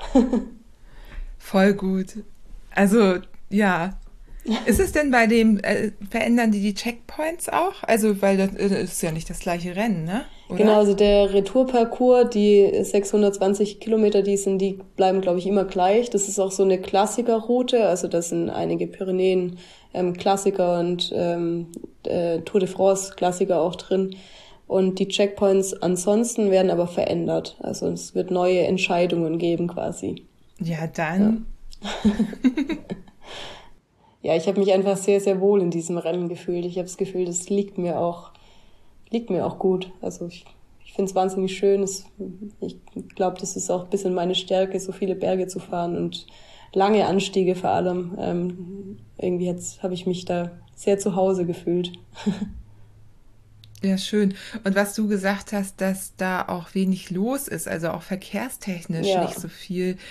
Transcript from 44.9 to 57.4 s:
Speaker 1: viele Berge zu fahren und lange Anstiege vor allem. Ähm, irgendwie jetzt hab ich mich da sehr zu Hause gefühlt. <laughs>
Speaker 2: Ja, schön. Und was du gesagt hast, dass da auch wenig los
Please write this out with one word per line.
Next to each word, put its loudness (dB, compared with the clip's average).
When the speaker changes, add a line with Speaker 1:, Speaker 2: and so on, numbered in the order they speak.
Speaker 1:
viele -4
Berge 0
zu -10
fahren -4
und -6
lange 4
Anstiege 2
vor -2
allem. -2
Ähm, -6
irgendwie -2
jetzt -8
hab -4
ich -8
mich -2
da -4
sehr 0
zu -2
Hause 2
gefühlt. -2
<laughs> 0
Speaker 2:
Ja, 2
schön. 0
Und 0
was 0
du 0
gesagt -2
hast, -6
dass -4
da -4
auch -8
wenig -2
los -2